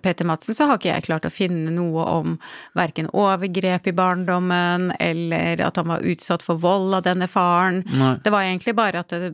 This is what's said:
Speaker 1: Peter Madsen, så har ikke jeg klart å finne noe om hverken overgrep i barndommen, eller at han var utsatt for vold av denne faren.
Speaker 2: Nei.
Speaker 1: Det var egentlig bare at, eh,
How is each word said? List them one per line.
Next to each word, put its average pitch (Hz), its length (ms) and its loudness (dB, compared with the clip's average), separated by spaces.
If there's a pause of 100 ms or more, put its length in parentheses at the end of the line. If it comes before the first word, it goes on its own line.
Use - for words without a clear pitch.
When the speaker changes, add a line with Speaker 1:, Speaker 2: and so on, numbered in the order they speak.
Speaker 1:
Peter 175 220 0
Madsen, 170 280 -2
så 294 140 2
har 254 100 4
ikke 170 160 0
jeg 143 120 -2
klart 160 180 -2
å 165 80 -2
finne 170 400 -2
noe 165 340 0
om 165 320 0 (380)
hverken 165 380 -2
overgrep 190 760 0
i 190 60 0
barndommen, 180 1040 0
eller 165 680 0
at - 120 -2
han 165 100 -2
var 170 140 -2
utsatt 170 420 -2
for 170 140 -2
vold 190 360 2
av 185 100 0
denne 185 260 0
faren. 180 560 2
Speaker 2:
Nei. 131 360 2
Speaker 1:
Det 214 80 2
var 208 120 4
egentlig 185 340 -2
bare 208 240 2
at, 175 140 -8
eh, 175 200 -4